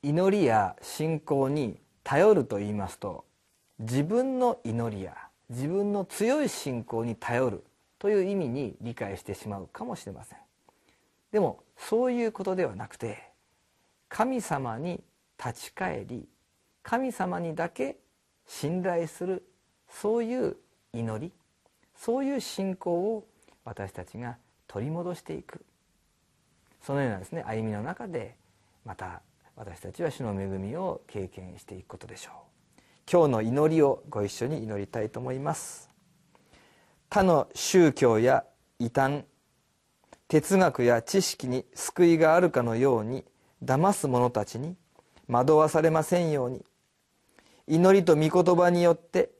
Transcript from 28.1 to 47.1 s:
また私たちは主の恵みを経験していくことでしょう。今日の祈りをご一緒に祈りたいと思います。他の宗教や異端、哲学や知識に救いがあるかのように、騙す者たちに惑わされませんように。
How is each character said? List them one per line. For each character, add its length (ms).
ま 100
た 260
私 220
た 120
ち 120
は 80
主 100
の 180
恵 60
み 160
を 320
経 200
験 300
し 60
て 100
い 80
く 60
こ 100
と 80
で 100
し 120
ょ 40
う。 20
今 120
日 80
の 100
祈 360
り 40
を 260
ご 160
一 80
緒 140
に 180
祈 160
り 60
た 160
い 80
と 100
思 140
い 60
ま 160
す。 340
他 140
の 320
宗 360
教 280
や 260
異 120
端、 340
哲 300
学 260
や 180
知 220
識 240
に 260
救 320
い 140
が 160
あ 40
る 120
か 100
の 140
よ 240
う 40
に、 220
騙 280
す 140
者 220
た 160
ち 140
に 160
惑 300
わ 120
さ 120
れ 80
ま 140
せ 160
ん 100
よ 160
う 60
に。 120